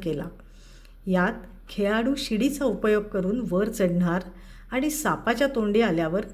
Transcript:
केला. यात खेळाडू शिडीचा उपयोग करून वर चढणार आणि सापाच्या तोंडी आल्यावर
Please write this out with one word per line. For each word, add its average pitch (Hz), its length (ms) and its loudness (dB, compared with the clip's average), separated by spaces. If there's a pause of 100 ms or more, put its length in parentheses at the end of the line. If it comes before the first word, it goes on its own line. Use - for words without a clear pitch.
केला. 160 220 -4 (840)
यात 180 260 4 (360)
खेळाडू 220 460 0
शिडीचा 269 500 0
उपयोग 214 380 2
करून 208 460 -2
वर 196 200 2
चढणार 180 520 2 (500)
आणि 262 180 0
सापाच्या 240 580 0
तोंडी 220 340 2
आल्यावर 165 400 2 (120)